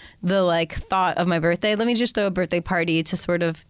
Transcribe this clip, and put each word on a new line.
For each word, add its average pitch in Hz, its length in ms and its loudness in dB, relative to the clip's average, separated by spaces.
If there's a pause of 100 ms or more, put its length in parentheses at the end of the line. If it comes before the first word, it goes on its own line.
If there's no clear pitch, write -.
(220)
the, 190 200 2
like, 170 300 2
thought 185 440 0
of 175 120 0
my 170 100 2
birthday? 175 380 0
Let 226 100 0
me 240 80 2
just 226 220 0
throw 208 100 2
a 190 40 0
birthday 175 300 -2
party 165 440 0
to - 120 -4
sort 175 260 0
of 165 280 -4